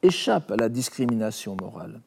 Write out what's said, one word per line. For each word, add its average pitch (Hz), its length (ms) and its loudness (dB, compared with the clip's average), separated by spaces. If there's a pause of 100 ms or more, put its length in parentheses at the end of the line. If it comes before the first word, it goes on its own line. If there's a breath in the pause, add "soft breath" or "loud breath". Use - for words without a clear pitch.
échappe - 480 4
à 104 60 -2
la 113 140 0
discrimination 113 880 -2
morale. 87 460 -14